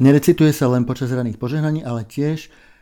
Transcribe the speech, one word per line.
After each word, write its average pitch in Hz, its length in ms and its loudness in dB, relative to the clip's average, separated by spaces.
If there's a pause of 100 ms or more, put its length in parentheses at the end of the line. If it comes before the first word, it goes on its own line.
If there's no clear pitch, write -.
Nerecituje 147 480 4
sa 135 160 -2
len 123 160 0
počas 127 240 -6
ranných 123 320 -6
požehnaní, 151 400 -4
ale 117 240 -8
tiež 147 480 -6 (300)